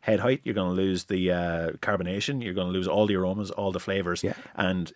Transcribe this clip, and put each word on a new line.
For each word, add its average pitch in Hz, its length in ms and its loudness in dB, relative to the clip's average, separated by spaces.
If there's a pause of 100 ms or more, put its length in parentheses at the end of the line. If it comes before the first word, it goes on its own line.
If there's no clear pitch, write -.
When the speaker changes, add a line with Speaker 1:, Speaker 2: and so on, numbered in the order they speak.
Speaker 1:
head 107 180 4
height, 123 240 2
you're 117 100 -4
gonna 92 200 0
lose 92 320 2
the, 92 260 2
uh, 85 400 0 (100)
carbonation, 101 640 -2
you're 95 100 -4
gonna 90 160 -2
lose 92 180 0
all 101 200 4
the 101 80 2
aromas, 92 340 0
all 98 220 -2
the 90 80 -2
flavors. 90 440 -2
Speaker 2:
Yeah. 98 100 0 (220)
Speaker 1:
And 92 400 0